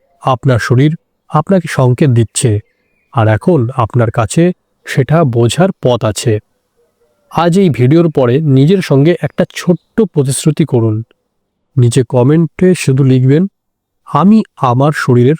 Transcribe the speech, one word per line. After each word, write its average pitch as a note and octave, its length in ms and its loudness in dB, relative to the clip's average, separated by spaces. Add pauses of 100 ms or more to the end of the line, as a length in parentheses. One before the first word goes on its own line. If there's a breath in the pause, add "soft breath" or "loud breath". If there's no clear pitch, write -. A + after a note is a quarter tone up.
(220)
আপনার C3 380 -2
শরীর C#3 360 0 (320)
আপনাকে E3+ 440 -2
সংকেত C3 380 0
দিচ্ছে, A#2 500 -2 (520)
আর A2 160 0
এখন A#2 480 0
আপনার A#2 360 -2
কাছে E3 400 -2 (340)
সেটা D3 380 0
বোঝার A#2+ 460 0 (120)
পথ B2 240 -2
আছে। G#2+ 340 -4 (920)
আজ E3+ 280 0
এই F#3+ 100 2
ভিডিওর D3 420 2
পরে C3 300 0
নিজের D3+ 400 2
সঙ্গে D3 400 0
একটা D#3 320 -4
ছোট্ট - 480 -4
প্রতিশ্রুতি D3+ 640 -2
করুন। A2+ 380 -2 (760)
নিচে B2 260 2
কমেন্টে D#3 720 0
শুধু C3+ 280 -2
লিখবেন, C3 440 2 (580)
"আমি G3+ 380 2 (120)
আমার C3 400 0
শরীরের B2 440 2